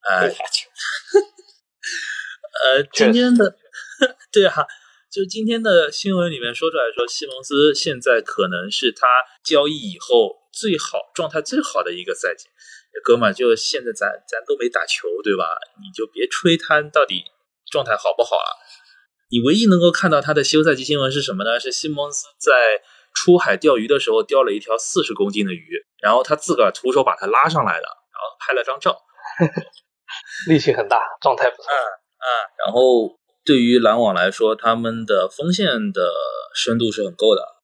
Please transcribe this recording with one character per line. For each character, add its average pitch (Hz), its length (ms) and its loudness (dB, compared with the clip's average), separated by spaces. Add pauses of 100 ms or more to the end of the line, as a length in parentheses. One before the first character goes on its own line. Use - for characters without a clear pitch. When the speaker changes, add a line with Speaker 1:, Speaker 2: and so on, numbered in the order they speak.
Speaker 1:
哎。 92 280 0
Speaker 2:
不 85 60 -4
打 - 120 -10
球。 - 280 -8
Speaker 1:
<laughs> - 2000 -4
呃， 139 80 2 (100)
今 220 200 4
天 247 240 4
的， 202 140 4
Speaker 3:
确 - 60 -20 (500)
实。 254 160 -4
Speaker 1:
<laughs> - 100 -20
对 196 140 6
啊， 156 200 0 (460)
就 196 120 -4
今 214 220 -6
天 233 160 -2
的 170 300 4
新 196 240 -2
闻 175 140 0
里 143 100 -10
面 120 120 -6
说 160 180 -2
出 160 60 -6
来 139 60 0 (120)
说， 120 120 -2
西 - 200 -10
蒙 131 160 -14
斯 143 300 4
现 139 280 -4
在 120 200 2
可 - 280 -4
能 90 220 -6
是 120 200 -2
他 - 160 -2 (380)
交 147 240 2
易 135 240 -8
以 87 80 -16
后 117 520 0
最 202 240 -4
好， - 380 -8
状 160 160 -6
态 160 100 -4
最 254 220 -4
好 - 220 -4
的 87 80 -6
一 90 100 -10
个 90 120 -6
赛 90 200 -6
季。 - 140 -20 (560)
哥 120 120 6
们 113 140 2
儿， - 20 -4
就 120 220 2
现 123 300 -6
在 117 80 -6
咱， 101 180 -4 (160)
咱 113 180 -10
都 143 120 -4
没 123 120 -4
打 87 160 -2
球， 87 380 -6
对 104 140 0
吧？ 85 200 -4 (240)
你 101 140 -20
就 110 120 -6
别 185 200 -6
吹 170 300 0
他 151 260 0
到 147 240 0
底 92 160 -8 (480)
状 143 140 -2
态 113 120 -2
好 87 200 -2
不 117 80 2
好 - 120 -2
了。 50 220 -4 (720)
你 120 100 0
唯 135 140 2
一 220 120 2
能 180 120 6
够 170 140 6
看 175 180 0
到 147 100 4
他 147 140 -2
的 147 80 2
休 156 220 2
赛 156 100 4
期 131 80 -6
新 143 160 -2
闻 135 140 -2
是 139 100 -4
什 123 120 -6
么 95 100 -6
呢？ 117 160 0
是 131 100 -8
西 - 180 -8
蒙 147 220 -6
斯 - 160 -10 (120)
在 120 440 4 (320)
出 180 220 6
海 123 200 2
钓 143 200 2
鱼 113 100 -2
的 139 140 2
时 120 100 -4
候 110 120 2
钓 135 200 2
了 113 100 0
一 101 60 -4
条 110 200 -4
四 - 260 -2
十 117 100 -8
公 101 160 -2
斤 101 160 -2
的 92 60 -4
鱼， 82 340 -10 (140)
然 104 120 2
后 123 100 4
他 151 120 -2
自 170 200 -4
个 120 100 4
儿 92 80 2
徒 - 200 -4
手 135 120 4
把 104 100 2
它 95 120 -8
拉 123 220 2
上 160 160 0
来 85 140 -2
的， - 80 -10
然 - 320 -20
后 - 220 -12
拍 - 120 -4
了 123 120 0
张 135 160 -6
照。 - 180 -2 (400)
Speaker 3:
<laughs> - 1080 -8
力 160 100 6
气 139 140 2
很 110 160 -2
大， 117 100 4 (220)
状 135 160 2
态 131 140 2
不 - 60 -14
错。 - 140 -18
Speaker 1:
嗯， 143 60 0
嗯， 113 500 -8 (380)
然 101 80 -2
后 123 480 4 (240)
对 139 140 4
于 120 200 4
篮 113 220 4
网 107 140 2
来 90 160 2
说， 110 260 0
他 113 180 0
们 113 300 -6
的 95 240 0
锋 165 240 -4
线 127 400 -2
的 90 180 0 (440)
深 117 240 -2
度 117 120 0
是 104 140 -4
很 90 100 -8
够 107 200 4
的 85 80 -2 (220)